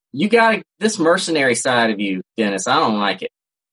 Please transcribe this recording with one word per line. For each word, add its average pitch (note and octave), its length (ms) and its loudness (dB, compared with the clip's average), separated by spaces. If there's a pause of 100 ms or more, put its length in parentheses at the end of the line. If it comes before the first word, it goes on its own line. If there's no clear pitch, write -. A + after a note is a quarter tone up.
(120)
You D3+ 160 -2
got A3 360 2 (160)
this A3 180 -2
mercenary E3 580 2
side A#2+ 360 0
of G2+ 80 -6
you, F#2+ 220 -4 (160)
Dennis. G2+ 300 -2
I C#3 120 2
don't A2+ 200 0
like G2 220 -2
it. - 100 -10 (420)